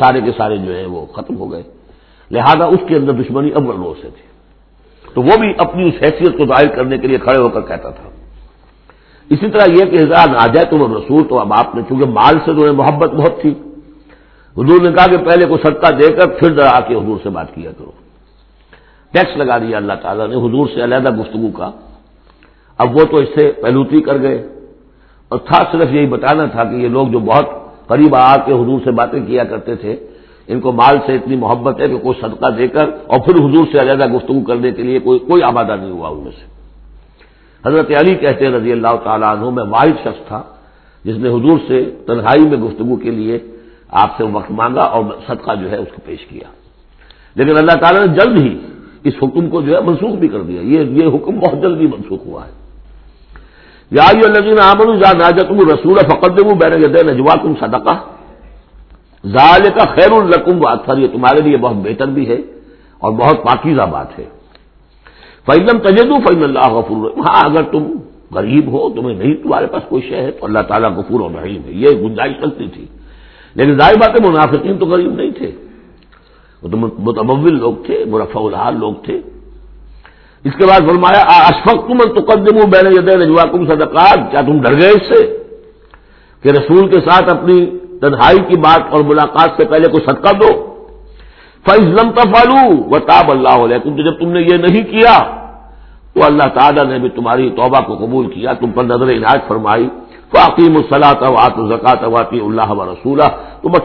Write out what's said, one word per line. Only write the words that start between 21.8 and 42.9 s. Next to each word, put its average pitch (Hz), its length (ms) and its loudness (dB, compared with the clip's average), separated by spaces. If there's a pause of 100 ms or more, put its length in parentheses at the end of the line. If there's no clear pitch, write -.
اب 120 180 -2
وہ 156 160 6
تو 156 60 0
اس - 120 0 (100)
سے 147 120 2
پہلوتی 131 500 0
کر 135 200 -2
گئے 127 260 -4 (840)
اور 123 100 -6
تھا 175 320 0
صرف 165 200 0
یہی 143 160 0
بتانا 143 380 -2
تھا 117 180 -4
کہ 120 120 -6
یہ 123 120 -4
لوگ 127 200 -2
جو 117 120 -2
بہت 113 260 0 (420)
قریب 143 280 2
آ 127 200 6
کے 135 180 -2
حضور 123 300 -2
سے 131 80 -2
باتیں 117 340 -4
کیا 123 180 -2
کرتے 110 320 -8
تھے، 107 200 -10 (520)
ان 120 120 -6
کو 127 120 -2
مال 127 340 4
سے 131 100 -2
اتنی 131 200 -4
محبت 120 440 -4
ہے 143 80 -2
کہ 131 100 -4
کوئی 123 240 -6
صدقہ 113 280 -4
دے 120 180 -2
کر 151 220 -2 (180)
اور 131 120 0
پھر 180 140 0
حضور 151 380 4
سے 147 80 2
علیحدہ 135 320 0
گفتگو 127 300 -4
کرنے 120 300 -4
کے 113 120 -8
لیے 127 160 -2
کوئی، 127 200 0
کوئی 165 240 0
آمادہ 117 360 -2
نہیں 95 120 -12
ہوا 82 180 -12
ان 78 100 -12
میں 67 120 -16
سے۔ - 220 -20 (1120)
حضرت 147 340 0
علی 180 160 2
کہتے 139 300 -2
ہیں 127 80 0
رضی 117 180 -2
اللہ 117 320 0
تعالیٰ 107 260 -2
عنہ، 107 200 -4
میں 123 140 -6
واحد 120 400 0
شخص - 240 -12
تھا 107 160 -12 (600)
جس 110 120 -8
نے 120 140 -4
حضور 127 380 2
سے 127 240 -2 (140)
تنہائی 117 440 2
میں 143 80 0
گفتگو 113 380 -6